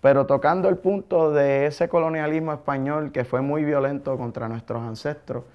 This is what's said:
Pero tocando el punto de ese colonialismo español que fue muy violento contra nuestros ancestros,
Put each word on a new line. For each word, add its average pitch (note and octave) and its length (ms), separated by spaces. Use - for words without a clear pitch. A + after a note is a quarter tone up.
Pero C#3 240
tocando D#3+ 440
el F3+ 80
punto F3+ 560
de C#3 320
ese D3+ 240
colonialismo D#3+ 640
español C#3+ 580
que C3 140
fue B2+ 160
muy D3 240
violento C#3 520
contra A#2 300
nuestros A2+ 340
ancestros, A#2+ 640